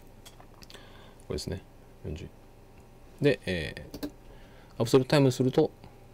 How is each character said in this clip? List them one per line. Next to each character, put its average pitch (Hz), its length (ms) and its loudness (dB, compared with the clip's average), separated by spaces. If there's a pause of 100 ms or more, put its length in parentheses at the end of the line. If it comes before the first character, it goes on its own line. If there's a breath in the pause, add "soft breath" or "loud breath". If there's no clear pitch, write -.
(1300 loud breath)
れ - 60 -6
で - 40 -6
す - 80 -12
ね。 95 160 -8 (400)
四 76 100 -8
十。 - 140 -12 (960)
で、 143 240 4
え 80 420 -6 (140)
ー、 - 80 -10 (680 loud breath)
ア 117 60 0
ブ 117 60 -2
ソ 143 80 6
リ 127 80 2
ュ - 20 -10
ー - 0 -
ト - 40 -12
タ 151 60 4
イ 143 40 6
ム 135 60 6
に 131 40 4
す 127 100 0
る 127 120 0
と、 156 180 2 (420)